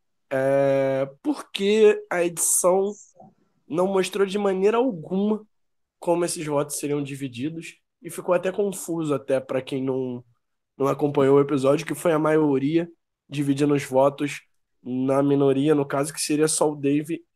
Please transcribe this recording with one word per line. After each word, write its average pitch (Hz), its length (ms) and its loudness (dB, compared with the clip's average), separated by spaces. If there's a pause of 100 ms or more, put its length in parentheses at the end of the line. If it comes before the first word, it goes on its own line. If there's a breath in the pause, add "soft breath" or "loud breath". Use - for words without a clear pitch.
(300)
É... 135 800 2 (140)
porque 208 880 2
a 175 140 0
edição 185 680 0 (760)
não 175 180 0
mostrou 196 400 0
de 196 120 -4
maneira 202 380 2
alguma 208 680 -2 (540)
como 170 260 0
esses 165 200 -6
votos 147 340 -4
seriam 143 240 -4
divididos, 139 760 -10 (240)
e 165 80 -14
ficou 180 240 -4
até 180 180 -2
confuso 175 640 -4
até 135 260 -2
pra 131 200 -6
quem 131 220 -6
não, 127 400 -6 (560)
não 135 80 0
acompanhou 143 520 2
o - 20 8
episódio, 143 440 2
que 151 100 -6
foi 165 180 0
a 151 60 2
maioria 156 680 2 (400)
dividindo 143 460 0
os 139 80 0
votos 143 600 0 (380)
na 131 400 0
minoria, 139 540 4
no 143 100 2
caso, 143 280 -4
que - 80 -10
seria 151 260 0
só 156 240 0
o 147 60 -6
Dave 147 480 -2 (120)